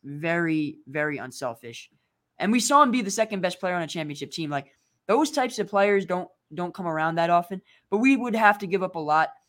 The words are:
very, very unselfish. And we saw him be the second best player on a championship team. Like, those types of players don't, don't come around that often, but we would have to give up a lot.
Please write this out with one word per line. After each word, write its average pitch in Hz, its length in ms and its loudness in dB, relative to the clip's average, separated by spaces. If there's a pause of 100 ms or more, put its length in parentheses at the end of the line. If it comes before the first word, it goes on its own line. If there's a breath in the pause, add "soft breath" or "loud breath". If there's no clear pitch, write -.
very, 156 720 -2 (100)
very 147 300 -4
unselfish. 120 720 -10 (480)
And 196 160 0
we 247 80 2
saw 285 220 6
him 254 80 2
be 254 100 0
the 196 100 -4
second 214 300 -2
best 175 180 -2
player 180 160 -2
on 175 60 -2
a 160 60 -6
championship 147 440 -8
team. 160 180 -6
Like, 139 180 -4 (400)
those 285 220 4
types 254 300 -4
of 196 80 -2
players 196 380 2
don't, 180 240 -4 (240)
don't 175 200 -6
come 180 140 -8
around 160 280 -2
that 165 140 2
often, 175 320 2 (280 soft breath)
but 202 80 0
we 262 180 6
would 233 200 -2
have 214 240 6
to 202 80 -8
give 185 140 0
up 185 140 -4
a 170 40 -6
lot. 151 320 2 (180)